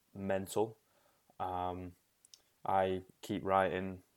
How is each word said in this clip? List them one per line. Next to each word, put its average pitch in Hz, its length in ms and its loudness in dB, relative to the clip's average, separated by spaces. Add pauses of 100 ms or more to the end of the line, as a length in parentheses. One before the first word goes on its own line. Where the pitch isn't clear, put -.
(120)
mental. 98 680 -2 (680)
Um, 90 480 -4 (720)
I 95 380 2 (180)
keep 101 240 -4
writing 95 540 2 (180)